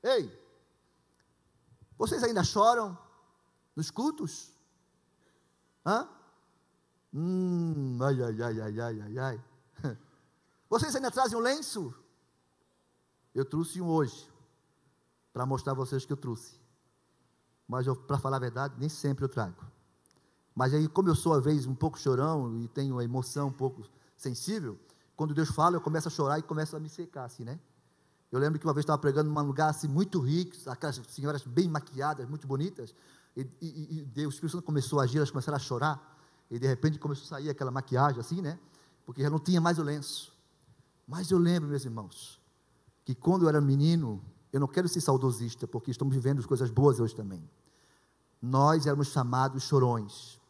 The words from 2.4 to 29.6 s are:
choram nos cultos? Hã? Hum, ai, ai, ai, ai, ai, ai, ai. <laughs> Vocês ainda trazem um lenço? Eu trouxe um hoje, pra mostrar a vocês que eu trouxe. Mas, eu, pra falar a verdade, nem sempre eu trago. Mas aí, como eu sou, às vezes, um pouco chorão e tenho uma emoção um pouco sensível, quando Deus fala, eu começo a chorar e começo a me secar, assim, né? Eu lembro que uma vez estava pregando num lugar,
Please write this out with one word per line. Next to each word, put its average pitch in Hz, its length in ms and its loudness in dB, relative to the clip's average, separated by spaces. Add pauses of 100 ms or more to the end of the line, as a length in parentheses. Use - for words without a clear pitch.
choram 214 540 4 (760)
nos 156 160 -4
cultos? - 640 -4 (1300)
Hã? 226 200 0 (1080)
Hum, 170 880 -2
ai, 131 200 2
ai, 113 200 -2
ai, 110 180 -2
ai, 107 200 -6
ai, 113 200 -6
ai, 107 180 -10
ai. 127 260 -6 (380)
<laughs> 120 160 -6 (680)
Vocês 233 260 0
ainda 262 160 -2
trazem 247 260 0
um 233 40 0
lenço? 233 520 -2 (1400)
Eu 135 100 0
trouxe 165 360 -6
um 175 80 -4
hoje, 156 420 0 (1000)
pra 120 120 -4
mostrar 135 280 -2
a 131 40 -2
vocês 131 300 -4
que 156 60 -6
eu 139 40 -2
trouxe. 120 420 -10 (1120)
Mas, 127 180 -2
eu, 131 100 0
pra 139 220 -4
falar 135 180 -2
a 127 40 -2
verdade, 127 380 -4
nem 143 100 -4
sempre 139 360 -2
eu 131 40 -2
trago. 104 360 -6 (920)
Mas 131 180 2
aí, 156 160 2
como 185 200 2
eu 160 60 6
sou, 165 200 2
às 127 100 4
vezes, 147 220 2
um 131 80 -4
pouco 156 240 -2
chorão 135 580 0
e 117 120 -6
tenho 139 260 -4
uma 120 100 -2
emoção 127 440 -2
um 131 40 -4
pouco 131 340 -6 (300)
sensível, 135 600 -6 (380)
quando 151 180 -2
Deus 156 160 2
fala, 170 260 4
eu 160 40 0
começo 156 280 -2
a - 20 -4
chorar 147 280 0
e 160 40 -4
começo 156 340 -6
a 151 40 -8
me 151 80 -10
secar, 147 360 -12
assim, 120 200 -14
né? 139 140 -10 (720)
Eu 127 80 0
lembro 147 200 2
que - 60 -8
uma 156 80 2
vez 143 120 2
estava 151 140 2
pregando 151 300 2
num 151 140 0
lugar, 143 260 2